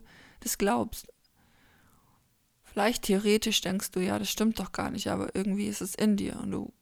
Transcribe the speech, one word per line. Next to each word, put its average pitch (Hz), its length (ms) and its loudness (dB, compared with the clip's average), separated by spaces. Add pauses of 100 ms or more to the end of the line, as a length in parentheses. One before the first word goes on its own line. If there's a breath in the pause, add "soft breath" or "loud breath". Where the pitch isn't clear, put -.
(400 loud breath)
das - 180 -4
glaubst. 226 520 0 (1600 soft breath)
Vielleicht 220 320 2
theoretisch 208 560 4
denkst 185 320 -2
du, - 80 -2
„Ja, 196 180 0
das 202 120 -2
stimmt 220 300 2
doch 190 120 -6
gar - 200 -2
nicht“, 202 180 -4
aber 196 260 -2
irgendwie 202 320 0
ist 208 140 -4
es 190 120 -6
in 214 220 4
dir 196 240 -2
und 196 120 -6
du 190 200 -6 (100)